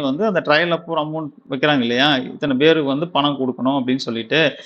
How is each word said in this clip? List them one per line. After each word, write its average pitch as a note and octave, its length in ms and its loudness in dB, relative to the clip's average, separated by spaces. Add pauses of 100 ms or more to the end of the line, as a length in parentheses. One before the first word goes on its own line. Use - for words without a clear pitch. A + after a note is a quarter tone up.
வந்து C#3+ 240 -2
அந்த F#3 160 0
ட்ரையல் E3 360 2
அப்போ E3 160 -8
ஒரு D#3 100 0
அமௌண்ட் D#3 280 -8 (180)
வைக்கிறாங்க C#3 360 2
இல்லையா, B2 240 2 (160)
இத்தனை C#3 320 -4
பேருக்கு D3+ 360 4
வந்து D#3 140 -2
பணம் C#3+ 320 0
கொடுக்கணும் C3 400 -2
அப்படின்னு B2+ 280 -2
சொல்லிட்டு A2+ 340 -2 (240)